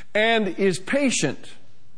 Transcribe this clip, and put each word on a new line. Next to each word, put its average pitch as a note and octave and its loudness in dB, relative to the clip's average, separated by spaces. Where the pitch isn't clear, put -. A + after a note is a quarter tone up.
and G#3+ 2
is F#3+ 2
patient. - 0